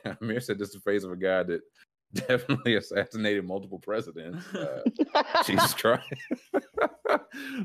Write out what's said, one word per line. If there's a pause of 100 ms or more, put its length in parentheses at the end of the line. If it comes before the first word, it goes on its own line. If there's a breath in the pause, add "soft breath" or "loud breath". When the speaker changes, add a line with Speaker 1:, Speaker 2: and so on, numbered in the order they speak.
Speaker 1:
<laughs>
Amir
said
this
is
the
face
of
a
guy
that (280 soft breath)
<laughs>
definitely
assassinated
multiple
presidents.
Uh, (300)
Speaker 2:
<laughs>
Speaker 1:
Jesus
Christ.
<laughs> (1500 loud breath)